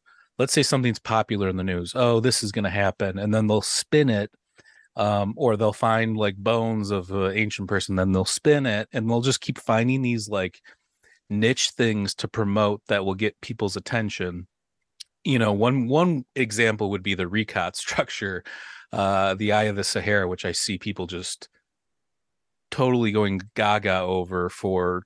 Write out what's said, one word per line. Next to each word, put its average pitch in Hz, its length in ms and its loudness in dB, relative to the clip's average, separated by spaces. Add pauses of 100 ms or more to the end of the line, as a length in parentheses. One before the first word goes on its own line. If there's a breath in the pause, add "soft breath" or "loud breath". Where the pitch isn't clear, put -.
(380 soft breath)
Let's 131 140 0
say 147 100 4
something's 123 380 0
popular 107 480 0
in 92 80 -2
the 92 80 -2
news. 90 320 -4
"Oh, 120 240 4
this 113 240 0
is 101 80 -6
gonna 101 180 -2
happen." 95 480 -2
And 104 160 0
then 107 140 2
they'll 104 120 4
spin - 480 2
it, 107 220 0 (640 soft breath)
um, 104 420 0
or 117 200 2
they'll 107 160 2
find, 113 440 2
like, 101 200 0
bones 110 560 0
of 92 180 -4
an 95 260 0
ancient 104 320 -2
person. 98 280 -2
Then 95 160 2
they'll 92 120 4
spin 147 420 2
it, 107 260 -2
and 113 180 -2
they'll 117 100 2
just 131 200 0
keep - 180 -8
finding 123 440 2
these, 113 260 -2
like, 95 320 -4 (680 loud breath)
niche 110 420 2
things 104 460 0
to - 120 -8
promote 104 580 0
that 101 180 0
will 95 120 -2
get 104 240 -2
people's 104 360 -4
attention. 92 720 -4 (800)
You 131 160 2
know, 107 120 4
one, 120 360 2
one 156 360 2 (120)
example 110 540 0
would 95 120 -2
be 98 120 -2
the 90 120 -2
Recot 92 500 -2
<laughs> - 80 -8
structure, 98 600 -4 (480 loud breath)
uh, 98 420 0
the 104 160 -2
Eye 107 140 4
of 104 100 -2
the 98 80 -4
Sahara, 98 460 0
which 90 160 -6
I 90 80 -2
see 95 260 -4
people 95 300 -8
just 90 400 -10 (1200)
totally 123 420 2
going 101 280 0 (140)
gaga 104 460 2
over 90 480 -2
for, 90 580 -2